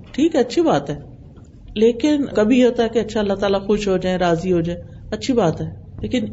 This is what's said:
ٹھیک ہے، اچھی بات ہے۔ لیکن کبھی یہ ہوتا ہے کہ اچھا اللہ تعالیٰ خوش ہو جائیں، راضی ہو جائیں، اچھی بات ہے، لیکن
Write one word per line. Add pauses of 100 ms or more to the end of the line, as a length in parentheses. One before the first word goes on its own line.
(120)
ٹھیک
ہے،
اچھی
بات
ہے۔ (760)
لیکن
کبھی
یہ
ہوتا
ہے
کہ
اچھا
اللہ
تعالیٰ
خوش
ہو
جائیں،
راضی
ہو
جائیں، (300)
اچھی
بات
ہے، (320)
لیکن